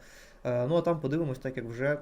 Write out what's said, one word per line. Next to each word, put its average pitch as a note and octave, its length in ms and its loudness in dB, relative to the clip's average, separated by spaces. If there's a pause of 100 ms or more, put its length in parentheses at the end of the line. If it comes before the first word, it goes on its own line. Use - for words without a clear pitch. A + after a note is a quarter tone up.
(440)
Е, B2 220 2
ну, E3 100 4
а E3 40 4
там E3+ 200 2
подивимось, C#3+ 380 0
так C3 180 -6
як A#2 100 -4
вже C3+ 360 0